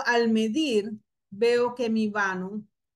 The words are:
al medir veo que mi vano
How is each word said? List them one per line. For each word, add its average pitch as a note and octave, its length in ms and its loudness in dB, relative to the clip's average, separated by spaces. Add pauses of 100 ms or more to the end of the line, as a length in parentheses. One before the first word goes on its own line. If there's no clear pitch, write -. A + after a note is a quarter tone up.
al A#3 240 2
medir A3 640 0 (380)
veo A#3+ 460 0
que A#3+ 140 -2
mi A3 200 2
vano G3 540 -4 (320)